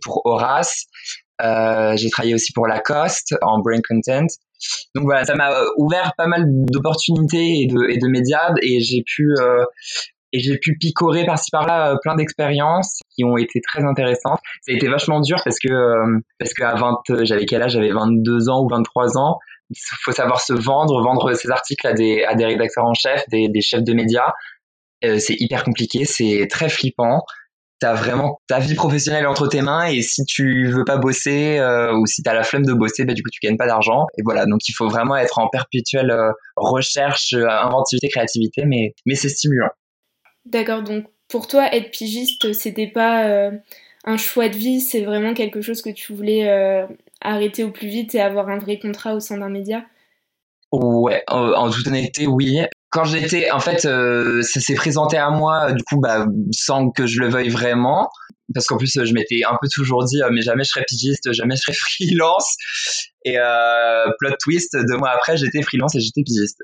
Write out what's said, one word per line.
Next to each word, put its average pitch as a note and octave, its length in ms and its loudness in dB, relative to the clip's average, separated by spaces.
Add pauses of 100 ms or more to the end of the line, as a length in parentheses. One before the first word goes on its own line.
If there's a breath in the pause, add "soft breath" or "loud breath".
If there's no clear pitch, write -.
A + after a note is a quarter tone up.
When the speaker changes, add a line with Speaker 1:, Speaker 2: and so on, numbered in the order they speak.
Speaker 1:
pour - 220 -6
Horace. A#2+ 600 0 (560 loud breath)
Euh, A2+ 540 2
j'ai A2 140 0
travaillé A#2 240 0
aussi A2 180 -2
pour A2+ 140 0
Lacoste D3 760 -2
en G#2+ 180 2
brand A2+ 280 0
content. C3 380 0 (680 loud breath)
Donc C#3 100 -2
voilà, C#3 200 2
ça C#3+ 100 0
m'a, C#3+ 160 2
euh, C3 140 2 (140)
ouvert E3+ 400 2
pas E3 80 2
mal E3+ 200 2
d'opportunités D#3 1160 2
et B2+ 40 2
de, B2 240 2
et B2 60 0
de B2 120 2
médias, C#3 440 2 (100)
et B2 180 2
j'ai A#2 260 0
pu, - 200 0 (140)
euh, B2 240 4 (720 loud breath)
et B2+ 60 0
j'ai C#3 180 0
pu D#3 200 0
picorer E3 460 0
par-ci E3 260 -2
par-là, D#3+ 420 2
euh, C3+ 100 0
plein D#3+ 120 -2
d'expériences D3+ 840 0 (140)
qui B2 100 0
ont A#2+ 140 2
été A#2 240 -2
très D3 220 -2
intéressantes. C3+ 540 0 (220 loud breath)
Ça - 120 -6
a - 20 0
été B2+ 140 0
vachement D3 320 0
dur D3 220 0
parce B2 160 -2
que, C3 140 -2
euh, A#2 460 2 (200)
parce A#2 140 -6
qu'à A#2+ 220 -2
vingt, A#2+ 240 0 (100)
euh, A#2+ 160 2
j'avais G#2+ 220 2
quel A#2 160 0
âge ? B2 100 0
J'avais G#2+ 180 2
vingt-deux A2+ 600 2
ans C3 120 2
ou C3 60 2
vingt-trois A#2+ 480 0
ans. D3 220 0 (320 loud breath)
Il A#2 60 -12 (280)
faut B2+ 80 -2
savoir B2+ 300 0
se - 100 -2
vendre, C3+ 500 2
vendre B2 300 2
ses A#2+ 180 -2
articles C3 360 -2
à A#2 80 2
des, A2 300 2
à A2+ 100 0
des A2+ 100 4
rédacteurs A2+ 400 0
en A#2 80 2
chef, C3 380 0
des, A2 180 2
des G#2+ 140 0
chefs A2+ 220 0
de A#2 100 0
médias. A#2 380 2 (720 loud breath)
Euh, A2 140 2
c'est A2 200 -2
hyper A#2+ 260 -2
compliqué, B2 400 -2
c'est G#2 460 0
très D#3+ 180 -2
flippant. C3 540 0 (560 loud breath)
T'as A#2 160 0
vraiment B2+ 520 -2
ta B2+ 120 0
vie C#3+ 160 0
professionnelle D3 520 0
entre C#3 220 0
tes C#3+ 140 0
mains, D3+ 240 0
et C#3 160 0
si C#3 240 -2
tu C3 400 2
veux B2 180 2
pas C#3 140 0
bosser, C#3+ 600 0
euh, A#2+ 380 2
ou A2 80 4
si - 180 -4
t'as A2+ 120 0
la A2+ 80 2
flemme C#3 240 2
de C3 80 2
bosser, A2 320 0
bah, B2+ 80 0
du A2+ 80 -6
coup, - 100 -6
tu - 100 -16
gagnes G#2+ 140 0
pas B2 100 0
d'argent. A2+ 380 2 (140)
Et A2 40 -4
voilà, G#2+ 220 2
donc G#2+ 240 0
il A2 40 -6
faut A2+ 140 -2
vraiment A#2 300 0
être B2 220 0
en A2+ 100 2
perpétuelle, B2+ 600 -2
euh, A2+ 200 2 (260 loud breath)
recherche, C3+ 760 0
euh, A#2+ 160 2
inventivité, B2+ 600 0
créativité, A#2 580 -2
mais, A#2 260 0 (140)
mais C3 80 0
c'est C#3 160 -2
stimulant. C#3 400 0 (720)
Speaker 2:
D'accord, A3+ 380 -2
donc G#3+ 240 -6 (220)
pour A#3+ 180 -6
toi, C#4 280 2
être A3+ 160 -2
pigiste, A3+ 600 -4
c'était G#3+ 360 -4
pas, A3+ 400 2
euh, G3+ 240 2 (520 loud breath)
un A3 140 -2
choix A3+ 320 0
de G3+ 60 -8
vie, B3+ 240 0
c'est B3 220 -2
vraiment G#3 300 -2
quelque G#3+ 300 -4
chose A3+ 180 -6
que - 80 -10
tu G#3 240 -12
voulais, G#3 380 0
euh, G3 360 2 (360)
arrêter G#3 420 -2
au G#3+ 60 -6
plus G#3 180 -10
vite A3 260 -6
et A#3 60 2
avoir G3+ 300 0
un G3+ 80 -4
vrai G#3 200 -6
contrat G#3 360 -6
au G#3+ 60 -4
sein G#3 180 -8
d'un G3+ 120 -8
média ? G3+ 340 -6 (880 soft breath)
Speaker 1:
Ouais, A#2+ 580 2
euh, A#2+ 240 2
en A#2 160 2
toute A#2 160 -4
honnêteté, C3+ 400 -2
oui. C3+ 340 2 (320)
Quand D#3+ 120 0
j'étais, D#3 460 0
en C3+ 100 0
fait, E3+ 240 0
euh, A#2+ 580 2
ça A#2 160 -2
s'est C3+ 160 -2
présenté D3+ 420 0
à D3 140 2
moi, D#3 380 2
euh, C3 40 0
du A#2+ 120 -2
coup, C#3+ 160 0
bah, A2 260 2 (260)
sans C3+ 380 0
que B2 160 -2
je A#2 140 -2
le B2 80 2
veuille B2 220 0
vraiment, B2 580 0 (460 loud breath)
parce C3 120 -2
qu'en B2 120 -2
plus, C3 180 -2
euh, C3 80 0
je A2+ 80 2
m'étais A#2 360 0
un A#2+ 120 0
peu C#3 120 -2
toujours C3 320 0
dit, C3+ 180 0
euh, B2 100 2
mais A#2 80 0
jamais A#2+ 240 0
je - 60 -2
serai C#3 180 -4
pigiste, B2+ 440 -2
jamais A#2 240 0
je C3 60 -4
serai D3 100 -4
<laughs> - 60 -4
freelance. E3+ 800 0 (680 loud breath)
Et, B2+ 140 0
euh, A#2 680 2 (120)
plot C#3 220 0
twist, E3+ 360 -2 (120)
deux B2+ 80 0
mois C3 140 0
après, B2 260 0
j'étais C#3+ 260 -2
freelance C3+ 320 -2
et C3+ 60 0
j'étais A2+ 220 -2
pigiste. A2 420 0